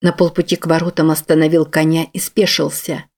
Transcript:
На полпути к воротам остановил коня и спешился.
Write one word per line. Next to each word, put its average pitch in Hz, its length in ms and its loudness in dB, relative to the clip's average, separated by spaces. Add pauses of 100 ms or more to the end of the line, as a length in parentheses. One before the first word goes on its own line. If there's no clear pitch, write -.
На 175 100 2
полпути 170 440 0
к - 100 -6
воротам 165 460 0
остановил 156 540 2
коня 160 460 0
и - 60 -10
спешился. 165 880 -4 (120)